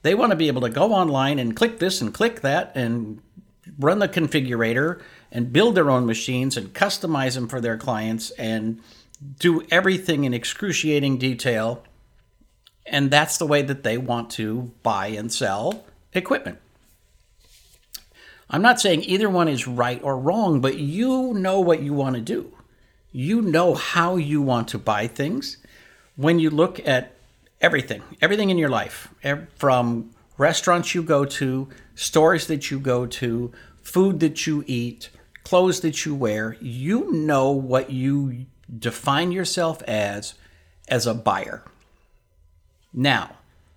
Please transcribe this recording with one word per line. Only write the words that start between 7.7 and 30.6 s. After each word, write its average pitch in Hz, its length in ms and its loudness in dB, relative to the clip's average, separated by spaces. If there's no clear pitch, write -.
clients 110 540 -4
and 113 480 -4
do 170 300 2
everything 180 540 2
in 123 100 0
excruciating 143 840 -2
detail. 120 640 -2
And 139 260 0
that's 147 260 4
the 170 80 -2
way 147 180 4
that 135 200 -6
they 113 140 0
want 120 340 -4
to 113 400 -4
buy 101 240 0
and 110 260 -6
sell 120 500 -2
equipment. - 460 -4
I'm 147 120 0
not 226 180 6
saying 165 240 2
either 196 260 2
one 175 200 2
is 131 180 -2
right 123 340 -2
or 139 160 -2
wrong, 165 440 2
but 135 160 0
you 240 560 0
know 190 260 0
what 170 220 4
you 143 120 -4
want 135 220 0
to 117 60 -4
do. 180 320 -6
You 165 300 0
know 170 320 4
how 175 420 0
you 147 260 0
want 120 280 0
to 110 100 -8
buy 107 280 0
things. 165 500 -6
When 165 240 4
you 160 100 4
look 165 380 0
at 127 240 0
everything, 135 420 2
everything 196 280 2
in 180 80 4
your 151 120 2
life, - 400 -4
ev-, 143 320 -4
from 120 560 2
restaurants 170 580 2